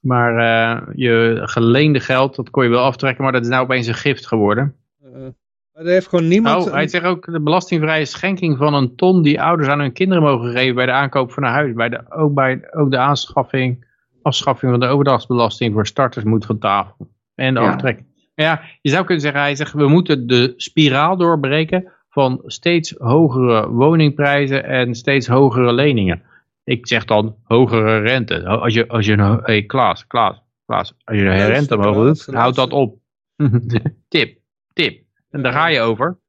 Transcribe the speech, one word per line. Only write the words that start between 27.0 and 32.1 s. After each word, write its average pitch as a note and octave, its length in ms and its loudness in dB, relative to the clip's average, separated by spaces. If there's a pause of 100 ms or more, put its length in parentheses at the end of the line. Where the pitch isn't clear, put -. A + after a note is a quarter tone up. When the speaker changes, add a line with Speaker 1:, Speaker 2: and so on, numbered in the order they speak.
Speaker 1:
dan A2 300 0 (100)
hogere A2+ 540 2
rente. A2 460 -2
Ho-, F#2+ 120 -2
als G#2+ 180 -2
je, A2+ 140 0
als A2+ 180 -2
je G#2+ 60 2
een G#2 80 2
ho-, G#2 220 2
hey, G#2+ 200 0
Klaas, G#2+ 440 -2
Klaas, A2+ 360 -2 (240)
Klaas, G2 280 -6 (100)
als A2 120 -6
je G2+ 60 2
een G2 60 2
Speaker 2:
Luister, G2 240 2
Speaker 1:
rente C3+ 240 0
omhoog G2+ 180 2
Speaker 2:
Klaas, B2 320 2